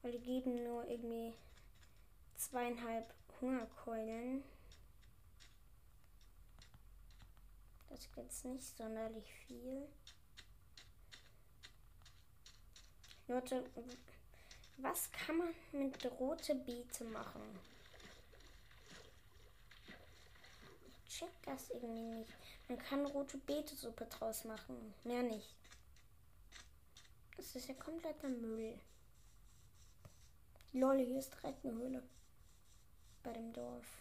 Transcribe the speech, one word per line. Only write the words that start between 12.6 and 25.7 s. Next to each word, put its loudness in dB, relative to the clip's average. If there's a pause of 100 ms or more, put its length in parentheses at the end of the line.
Leute, 4 (1120)
was 4
kann 4
man 8 (180)
mit 4 (160)
rote 6
Beete 0
machen? -2 (3500)
Ich -2
check 2 (140)
das -2
irgendwie 2
nicht. 0 (340)
Man 2
kann 6
rote 4
Beete-Suppe 2
draus 2
machen. -4 (100)
Mehr 6
nicht. 4 (1800)